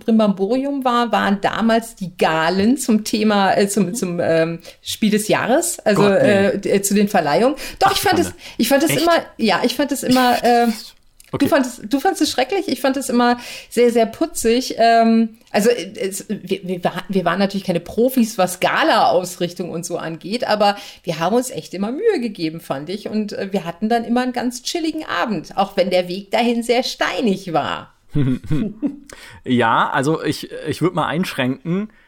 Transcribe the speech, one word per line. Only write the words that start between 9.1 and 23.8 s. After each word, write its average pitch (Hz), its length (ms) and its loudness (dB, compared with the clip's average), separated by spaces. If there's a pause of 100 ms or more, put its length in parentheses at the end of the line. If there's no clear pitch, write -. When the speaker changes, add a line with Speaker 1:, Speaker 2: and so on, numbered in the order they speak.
Speaker 1:
ja, 190 260 2
ich 240 120 0
fand 285 160 -2
es 269 120 -4
immer, 254 400 2
äh, 240 240 4 (640)
Speaker 2:
Okay. 202 140 0
Speaker 1:
du - 60 -2
fandest, 262 360 0
du 269 120 0
fandest 370 240 0
es 294 80 -2
schrecklich? 359 380 -2
Ich - 120 -4
fand 269 160 0
es 262 100 -6
immer 240 300 2 (320)
sehr, 240 220 4
sehr 226 160 4
putzig. 254 720 -2
Ähm, 226 580 4 (140)
also, 214 180 2
äh, 196 260 -2
es, 190 320 -6
wir, 185 360 -6
wir 180 200 -6
wa-, 180 240 -2
wir 196 160 0
waren 170 140 2
natürlich 196 300 0
keine 170 140 0
Profis, 226 580 0
was 180 200 0
Gala-Ausrichtung 175 1120 0
und 170 160 -8
so 170 140 -6
angeht, 165 480 -6
aber 202 280 2 (280)
wir 160 160 -6
haben 180 160 0
uns 254 160 0
echt - 240 -10
immer 202 160 -4
Mühe 381 280 0
gegeben, 175 420 -6
fand 143 280 -8
ich. 190 200 -8
Und, 214 240 -4
äh, 196 200 -6
wir 190 100 -2
hatten 170 260 -6